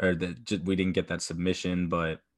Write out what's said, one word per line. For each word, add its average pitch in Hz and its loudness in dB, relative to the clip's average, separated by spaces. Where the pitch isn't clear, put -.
or 92 4
that 90 -4
ju-, 104 -2
we 95 2
didn't 92 2
get - 0
that 85 -2
submission, 90 0
but 82 -2